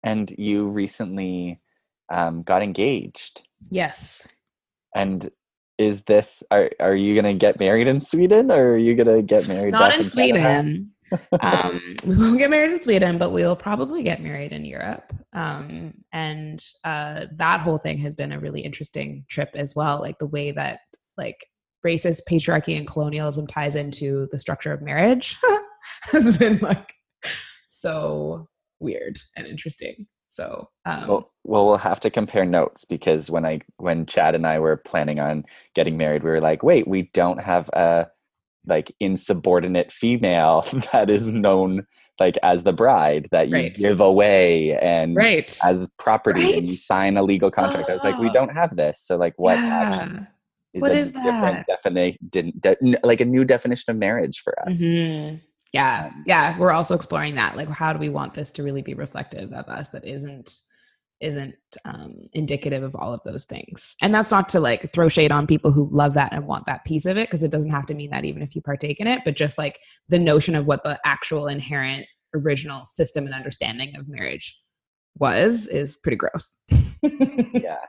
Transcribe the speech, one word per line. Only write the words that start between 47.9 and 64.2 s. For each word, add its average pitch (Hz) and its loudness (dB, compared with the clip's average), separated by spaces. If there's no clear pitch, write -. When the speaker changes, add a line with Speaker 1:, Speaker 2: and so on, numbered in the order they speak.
Speaker 1:
was 92 -6
like, 101 0
"We 113 0
Speaker 2:
Oh. - 0
Speaker 1:
don't 131 2
have 165 -2
this." 76 0
So, 90 -2
like, 85 0
what 90 4
Speaker 2:
Yeah. 226 0
Speaker 1:
actually 190 -6
is - -6
Speaker 2:
What 285 2
Speaker 1:
a 285 4
Speaker 2:
is 277 -2
Speaker 1:
different 233 -2
Speaker 2:
that? - -4
Speaker 1:
defini-, 90 0
didn't 85 -4
de-, 98 6
n-, 123 4
like, 120 6
a - 6
new 127 4
definition 120 0
of 113 -2
marriage 101 -2
for - -6
us? 175 0
Speaker 2:
Mm-hmm. 160 -2
Yeah. 131 0
Speaker 1:
Um, - -18
Speaker 2:
Yeah. 165 2
We're 180 4
also 170 0
exploring 151 -4
that. 107 -2
Like, 151 -8
how 156 -2
do 156 -4
we 151 -4
want 143 -6
this 147 -10
to 143 -10
really 139 -6
be 139 -10
reflective - -12
of - -14
us - -10
that - -16
isn't, 139 -14
isn't, 143 -8
um, - -16
indicative 135 -4
of 135 -10
all 117 -8
of 117 -12
those 110 -8
things? - -14
And 208 2
that's 214 2